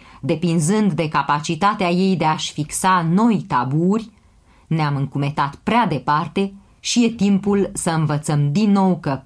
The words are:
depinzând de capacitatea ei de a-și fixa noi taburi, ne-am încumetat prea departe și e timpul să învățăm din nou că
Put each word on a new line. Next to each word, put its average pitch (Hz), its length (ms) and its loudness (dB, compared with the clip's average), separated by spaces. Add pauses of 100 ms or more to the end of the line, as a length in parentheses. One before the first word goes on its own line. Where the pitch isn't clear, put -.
(220)
depinzând 170 720 0
de 156 160 -2
capacitatea 160 840 0
ei 185 260 2
de 160 100 -2
a-și 156 260 -2
fixa 175 580 0
noi 202 380 2
taburi, 160 640 0 (580)
ne-am 151 280 0
încumetat 143 600 -4
prea 220 320 0
departe 165 680 -2 (260)
și - 260 0
e 226 40 2
timpul 202 640 0
să - 160 -4
învățăm 147 600 0
din 202 200 2
nou 190 260 4
că 135 280 -4